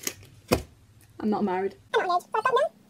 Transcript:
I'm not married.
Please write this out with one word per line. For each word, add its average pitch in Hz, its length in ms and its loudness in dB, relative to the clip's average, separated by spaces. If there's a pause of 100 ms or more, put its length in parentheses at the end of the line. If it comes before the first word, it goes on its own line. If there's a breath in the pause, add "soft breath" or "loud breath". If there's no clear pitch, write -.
(1200)
I'm 214 120 -2
not 202 120 0
married. 196 320 -2 (1160)